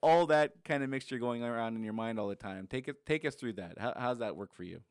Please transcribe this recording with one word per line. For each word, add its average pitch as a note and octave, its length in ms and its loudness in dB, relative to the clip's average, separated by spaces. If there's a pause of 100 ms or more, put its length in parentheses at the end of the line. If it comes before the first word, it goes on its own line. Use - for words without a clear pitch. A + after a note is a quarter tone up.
all E3 240 8
that D3+ 380 4
kind C#3+ 180 0
of C3+ 80 -2
mixture C3+ 280 -4
going A#2+ 240 0
around A#2 340 -2
in A2 80 -4
your G#2+ 100 -4
mind A2+ 260 -2
all G2+ 80 -2
the G2+ 60 -4
time. F#2+ 320 -10
Take B2+ 220 -6
it, - 180 -10
take D#3 180 0
us C#3+ 120 -2
through A#2 180 -4
that. F2+ 240 -10
How, A#2 180 -2
how's B2 220 -2
that G#2+ 180 -4
work F#2+ 160 -10
for F2+ 120 -14
you? F2 160 -12 (100)